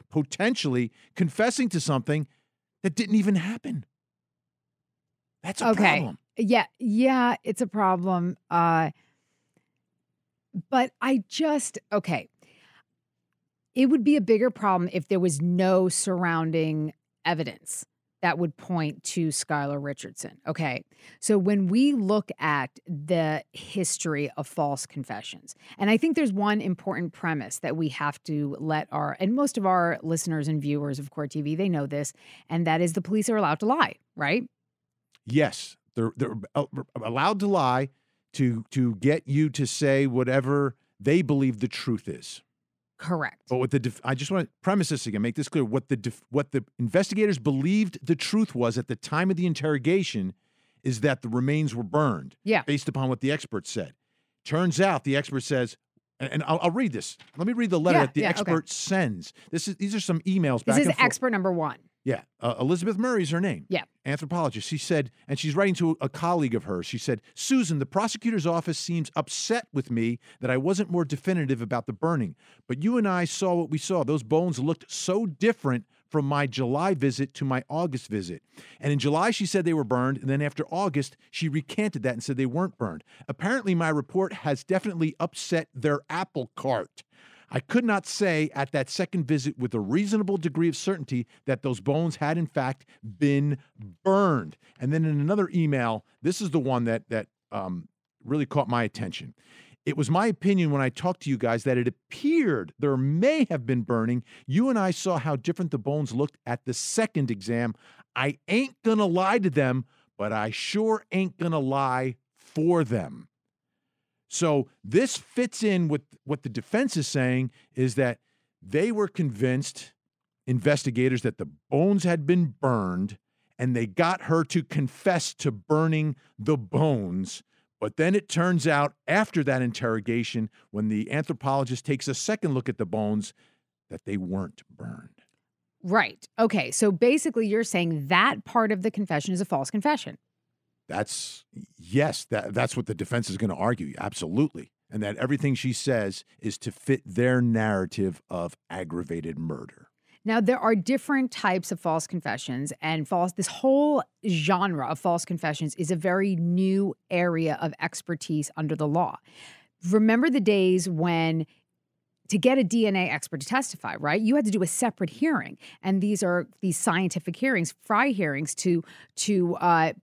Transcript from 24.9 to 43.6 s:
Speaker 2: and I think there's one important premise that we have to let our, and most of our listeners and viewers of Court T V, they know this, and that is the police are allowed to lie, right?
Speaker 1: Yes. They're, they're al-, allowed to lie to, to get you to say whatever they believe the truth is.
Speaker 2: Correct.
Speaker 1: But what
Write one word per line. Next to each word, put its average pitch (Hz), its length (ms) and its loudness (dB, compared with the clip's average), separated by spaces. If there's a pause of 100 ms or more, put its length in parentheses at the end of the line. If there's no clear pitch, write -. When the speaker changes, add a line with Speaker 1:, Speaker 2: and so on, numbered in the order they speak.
Speaker 2:
and 196 140 0
I 226 80 4
think 320 180 0
there's 269 160 2
one 208 300 0
important 175 500 -4
premise 147 460 -6
that 156 180 -4
we 156 140 -2
have 147 340 -4
to 147 340 -4
let 156 320 -2
our, 147 300 -2
and 196 140 2
most 277 240 0
of 196 80 2
our 175 360 4
listeners 160 460 -2
and 151 140 0
viewers 143 360 -2
of 143 120 -10
Court 147 200 -6
T 151 120 -4
V, 147 120 -2
they 190 140 0
know 147 180 0
this, 143 280 -4 (340)
and 170 180 0
that 165 140 2
is 165 140 2
the 190 80 -2
police 208 260 0
are 226 80 2
allowed 156 240 2
to 208 60 0
lie, 294 300 2 (200)
right? 180 320 -2 (800)
Speaker 1:
Yes. 131 500 0 (180)
They're, 113 220 0
they're 123 200 -4 (180)
al-, 143 160 -2 (240)
allowed 135 460 0
to 208 60 0
lie 135 440 2 (440)
to, 120 360 2
to 123 240 2
get 135 340 0
you 147 220 2
to 135 160 -2
say 139 400 2
whatever 131 720 0 (220)
they 143 220 4
believe 135 400 2
the 113 80 0
truth - 400 -6
is. - 340 -12 (560)
Speaker 2:
Correct. 160 520 -6
Speaker 1:
But 127 80 2
what 123 140 0